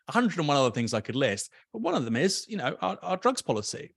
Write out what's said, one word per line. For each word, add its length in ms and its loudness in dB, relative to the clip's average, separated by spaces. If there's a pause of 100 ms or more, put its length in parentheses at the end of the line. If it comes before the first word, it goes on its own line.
a 40 -8
hundred 260 2
and 100 0
one 80 6
other 140 6
things 240 -2
I 60 0
could 160 -6
list. 360 0 (200)
But 100 -8
one 120 0
of 100 2
them 120 0
is, 320 0
you 80 -8
know, 240 -2
our, 220 -2
our 140 -2
drugs 260 0
policy, 540 -4